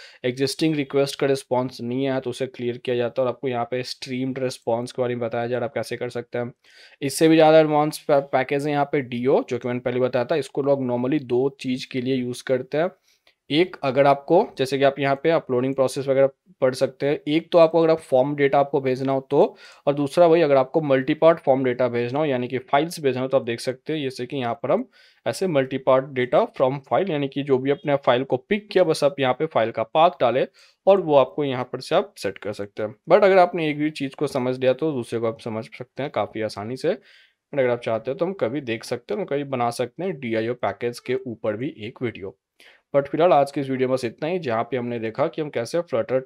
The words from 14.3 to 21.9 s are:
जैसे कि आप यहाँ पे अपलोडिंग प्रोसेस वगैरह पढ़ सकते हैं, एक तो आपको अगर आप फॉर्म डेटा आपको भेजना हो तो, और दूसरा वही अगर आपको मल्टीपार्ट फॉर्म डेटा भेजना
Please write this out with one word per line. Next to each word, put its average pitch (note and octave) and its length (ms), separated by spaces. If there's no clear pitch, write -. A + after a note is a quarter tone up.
जैसे C#3 200
कि C3+ 60
आप C#3 140
यहाँ C#3 240
पे D#3+ 80
अपलोडिंग C3 440
प्रोसेस C3+ 320
वगैरह C3+ 220
पढ़ C3 140
सकते C3 320
हैं, D3 120
एक D#3+ 240
तो F3 60
आपको E3 200
अगर D#3+ 120
आप D#3+ 100
फॉर्म C3+ 360
डेटा C#3+ 220
आपको C#3 220
भेजना C3 320
हो C3+ 80
तो, D#3 260
और C#3+ 80
दूसरा C#3+ 320
वही E3 160
अगर C#3+ 140
आपको C3+ 240
मल्टीपार्ट D3+ 580
फॉर्म C3+ 260
डेटा B2+ 240
भेजना A#2+ 300